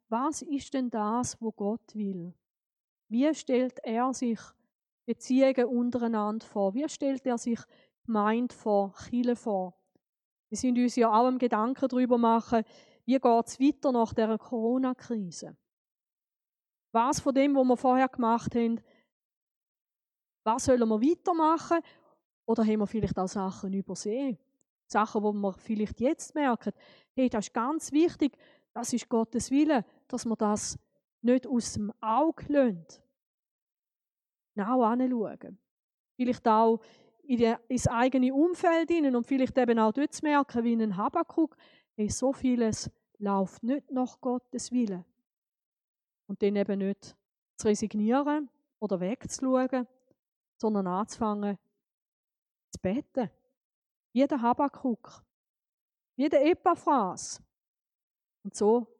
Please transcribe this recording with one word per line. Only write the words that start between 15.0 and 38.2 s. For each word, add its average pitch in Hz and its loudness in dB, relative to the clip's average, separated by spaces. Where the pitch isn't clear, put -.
Was 247 0
von 277 -2
dem, 277 4
was 269 4
wir 254 4
vorher 254 2
gemacht 233 -2
haben, 233 0
was 233 -2
sollen 247 4
wir 214 2
weitermachen? 330 2
Oder 226 2
haben 214 2
wir 208 0
vielleicht 208 -4
auch 185 -2
Sachen 190 -6
übersehen? 208 -6
Sachen, - 0
wo 208 0
wir 202 -2
vielleicht - -6
jetzt 277 -2
merken, 254 0
hey, 262 2
das 214 -2
ist - -20
ganz 269 -4
wichtig, 302 2
das 233 -8
ist 240 -4
Gottes 226 -2
Wille, 285 4
dass - -8
wir 226 -2
das 208 -2
nicht 247 2
aus 240 -2
dem 208 -6
Auge 269 -2
lassen. 233 0
Genau 226 2
hinschauen. 240 -2
Vielleicht 247 0
auch 226 4
in 254 0
der, 233 2
ins 254 -2
eigene 254 2